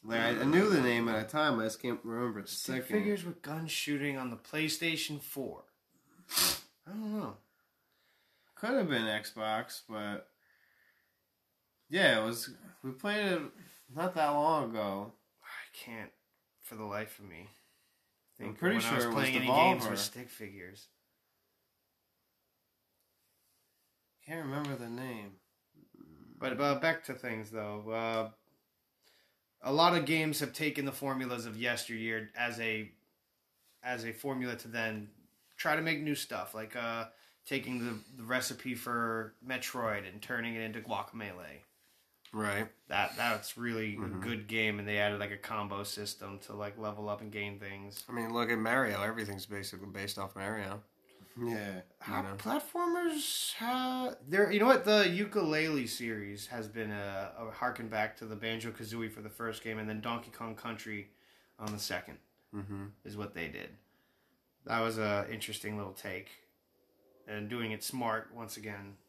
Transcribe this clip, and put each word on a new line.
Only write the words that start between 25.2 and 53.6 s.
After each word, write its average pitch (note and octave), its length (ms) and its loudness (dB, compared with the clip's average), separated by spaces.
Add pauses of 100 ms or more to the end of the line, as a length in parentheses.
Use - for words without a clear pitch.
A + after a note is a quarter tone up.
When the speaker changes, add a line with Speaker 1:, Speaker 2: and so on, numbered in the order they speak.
Speaker 2:
But, B2+ 220 -2
uh, C#3+ 160 6
back E3 280 2
to C3+ 100 -6
things, A2 360 -4
though. G#2 400 -4
Uh, A2+ 400 0 (1300)
a C3+ 80 0
lot E3+ 240 8
of D3+ 100 2
games D#3 340 2
have C#3 120 -2
taken D3 320 0
the C3+ 80 -2
formulas C3 540 -2
of G#2+ 100 -8
yesteryear A2+ 800 -2
as A#2 240 -2
a, A2 300 -2 (920)
as A#2+ 220 -4
a A2+ 80 -4
formula B2+ 440 -4
to A#2 120 -12
then A2 400 -2 (480)
try D#3 200 2
to D#3+ 60 0
make D#3+ 180 0
new D3+ 160 0
stuff, G#2+ 380 -4
like, A2 200 -8
uh, A#2 320 -2 (400)
taking B2+ 380 -2
the, A#2+ 100 -2 (220)
the A#2 80 -12
recipe B2+ 500 -2
for A2+ 600 -2 (120)
Metroid A2+ 600 -2
and G2 120 -12
turning A#2 340 -2
it A2+ 80 -2
into A2 180 -4
Guacamelee. G2 840 -6 (720)
Speaker 3:
Right. G#2 340 2 (220)
Speaker 2:
That, G2 280 2
that's A2+ 420 0
really A2+ 380 -2
Speaker 3:
Mm-hmm. F#2+ 240 -4
Speaker 2:
a F#2+ 40 -4
good G#2+ 240 -4
game, G#2+ 300 2
and G#2 100 -4
they G#2 100 2
added, G#2 220 2
like, G#2 120 -2
a G2 40 -8
combo G2+ 480 -4
system G#2 640 -8
to, G#2+ 80 -12
like, G#2 240 -6
level G#2 300 -6
up G#2 120 -2
and A2 100 -10
gain G#2 300 -6
things. G2 480 -12
Speaker 3:
I B2 40 -8
mean, A#2 200 -2
look A#2 180 2
at A2+ 80 4
Mario. A2+ 440 4
Everything's G#2 440 -2
basically G2+ 420 -8
based G2+ 300 -6
off G2 160 -6
Mario. G2+ 460 -4 (600)
Speaker 1:
Yeah. G#2 400 -2 (200)
Speaker 2:
How G#2+ 180 -4
Speaker 3:
You G#2+ 60 -2
know. G2 120 -6
Speaker 2:
platformers, D#4+ 1200 0